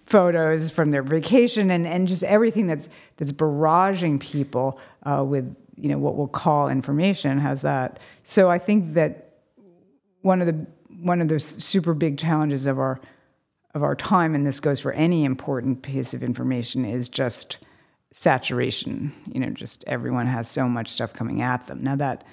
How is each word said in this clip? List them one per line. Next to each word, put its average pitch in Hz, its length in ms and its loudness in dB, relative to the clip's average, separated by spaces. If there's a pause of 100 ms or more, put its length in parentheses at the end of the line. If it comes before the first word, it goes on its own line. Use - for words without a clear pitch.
photos 160 640 4
from 156 220 2
their 139 100 2
vacation 190 720 2
and, 170 160 0
and 180 220 0
just 180 140 -2
everything 214 440 4
that's, 156 220 -4 (260)
that's 143 160 -4
barraging 156 880 2
people, 135 580 -2 (260)
uh, 139 220 0
with, 135 300 -2 (220)
you 147 100 -6
know, 143 100 0
what 143 180 -2
we'll 143 120 -2
call 147 400 2
information. 143 720 0
How's 139 240 0
that? 139 380 -2 (240)
So 185 260 4
I 175 80 4
think 175 380 0
that - 400 0 (840)
one 185 200 2
of 175 60 0
the, 160 200 -2 (320)
one 175 220 0
of 160 80 2
the 160 60 2
s-, - 240 -6
super 170 340 0
big 147 240 0
challenges 151 480 0
of 135 120 0
our, 131 220 -2 (760)
of 147 100 -2
our 143 120 0
time, 165 400 2
and 143 100 0
this 135 140 -2
goes 143 220 0
for 135 100 -4
any 160 320 2
important 131 580 -2
piece 135 320 -6
of 127 100 -8
information, 123 600 -2
is 120 240 -4
just - 500 -4 (540)
saturation. 127 1000 -2 (180)
You - 80 -4
know, 120 100 -2
just - 380 -12
everyone 123 400 -2
has 117 220 -4
so 135 180 -2
much 117 220 -4
stuff - 240 -6
coming 113 280 -4
at 123 260 -2
them. - 160 -10
Now 135 120 -2
that, 139 380 -4